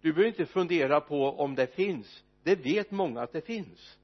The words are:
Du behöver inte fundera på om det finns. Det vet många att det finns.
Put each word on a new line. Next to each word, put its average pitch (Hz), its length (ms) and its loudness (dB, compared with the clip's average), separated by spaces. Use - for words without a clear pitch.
Du 160 120 2
behöver 190 140 4
inte 196 180 -2
fundera 160 560 2
på 139 300 0
om 139 240 -2
det 131 120 2
finns. 175 560 -4
Det 185 120 4
vet 180 360 -2
många 165 300 -2
att 117 100 -8
det 160 100 -6
finns. 202 640 -12